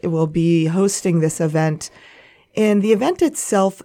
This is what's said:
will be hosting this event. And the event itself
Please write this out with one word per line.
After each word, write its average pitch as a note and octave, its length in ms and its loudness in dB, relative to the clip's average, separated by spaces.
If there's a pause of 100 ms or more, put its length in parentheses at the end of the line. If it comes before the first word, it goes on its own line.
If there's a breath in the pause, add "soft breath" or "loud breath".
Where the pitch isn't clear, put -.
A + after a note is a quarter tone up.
will D#3+ 240 0
be E3 380 0
hosting F#3 560 0
this D#3 200 -2
event. D#3 480 -2 (680 soft breath)
And G#3 280 2
the A3 80 2
event C#4 320 0
itself G3 600 0